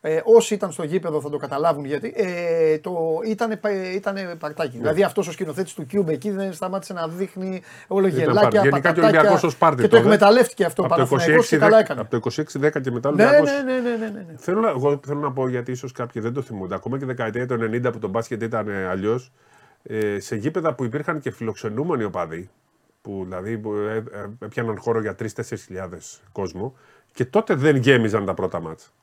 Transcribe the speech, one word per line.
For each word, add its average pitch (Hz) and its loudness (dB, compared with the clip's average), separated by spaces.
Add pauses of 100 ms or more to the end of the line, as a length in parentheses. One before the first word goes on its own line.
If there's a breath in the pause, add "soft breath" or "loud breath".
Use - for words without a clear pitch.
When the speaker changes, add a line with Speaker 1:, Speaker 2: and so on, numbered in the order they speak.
Speaker 1:
ε, 160 -2
όσοι 226 6
ήταν 196 -6
στο - -8
γήπεδο 160 -2
θα 143 -10
το 147 -6
καταλάβουν 143 -2
γιατί, 143 -6
ε, 170 0
το, 165 -4
ήτανε 220 -2
πα-, 214 -4 (220)
ήτανε 196 -6
παρτάκι. 151 -6
Speaker 2:
Ναι. 117 -10
Speaker 1:
Δηλαδή 156 2
αυτός 185 -2
ο 175 -10
σκηνοθέτης 165 -8
του 160 -10
Cube 202 0
εκεί 160 -4
δεν 196 -4
σταμάτησε 185 -8
να 170 -6
δείχνει 185 -8 (260 loud breath)
όλο 190 2
Speaker 2:
Ήταν 151 0
Speaker 1:
γελάκια, 160 4
Speaker 2:
πάρτι. 214 4
Γενικά 196 6 (100)
και 165 2
ο - 4
Speaker 1:
πατατάκια 202 6
Speaker 2:
Ολυμπιακός 196 6
ως 160 0
πάρτι 156 6
Speaker 1:
και 123 0
το 214 4
Speaker 2:
τότε. 226 8
Speaker 1:
εκμεταλλεύτηκε 208 6
αυτό 165 -2
ο - 0
Speaker 2:
Από 131 2
το 135 4
Speaker 1:
Παναθηναϊκός 139 4
και - 4
Speaker 2:
είκοσι - -
δέκα, - 4
Speaker 1:
καλά 220 8
έκανε. 135 -4
Speaker 2:
από 107 -8
το 127 -2
είκοσι - -4
έξι 151 -6
δέκα 147 0
και 131 -4
μετά 120 -2
ο - 0
Speaker 1:
Ναι, 175 4
Speaker 2:
Ολυμπιακός. 285 6
Speaker 1:
ναι, 269 -2
ναι, 254 0
ναι, 240 -2
ναι, 226 -4
ναι, 202 -12
ναι. 147 -18
Speaker 2:
Θέλω 185 -2
να, 226 2
εγώ 143 0
θέλω 143 -6
να 147 -4
πω 131 -2
γιατί 123 -4
ίσως 127 -10
κάποιοι 120 -8
δεν 117 -4
το 139 -6
θυμούνται. 95 -8
Ακόμα 117 -6
και 139 -8
δεκαετία 120 -4
του 127 -4
ενενήντα 117 -2
που 113 -12
το 104 -6
μπάσκετ 110 -4
ήταν, 110 -4
ε, 98 -6
αλλιώς, 104 -4 (520 soft breath)
ε, 104 -4
σε - -8
γήπεδα 156 -2
που 131 -6
υπήρχαν 147 -4
και 131 -8
φιλοξενούμενοι 117 -6
οπαδοί, 87 -8 (520)
που 101 -10
δηλαδή, 92 -8
που, 107 -8
ε, 104 -4
ε, 104 -10
έπιαναν 110 -6
χώρο 113 -2
για 104 -6
τρεις, 110 -10
τέσσερις - -10
χιλιάδες 92 -14 (100)
κόσμο, 98 -8 (380 soft breath)
και - -2
τότε 208 0
δεν 143 4
γέμιζαν 113 2
τα 92 -2
πρώτα 90 -4
μάτς. 80 -16 (120)